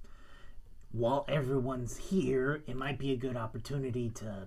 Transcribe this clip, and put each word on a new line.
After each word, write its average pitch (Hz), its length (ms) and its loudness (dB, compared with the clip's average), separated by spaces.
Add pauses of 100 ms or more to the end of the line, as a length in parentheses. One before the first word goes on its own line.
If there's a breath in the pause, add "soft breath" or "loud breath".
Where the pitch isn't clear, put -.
(920 soft breath)
"While 120 380 4
everyone's 131 680 2
here, 139 720 2
it 127 100 -4
might 135 220 -2
be 139 140 2
a 127 40 4
good 123 200 0
opportunity 120 720 -2
to 104 360 -6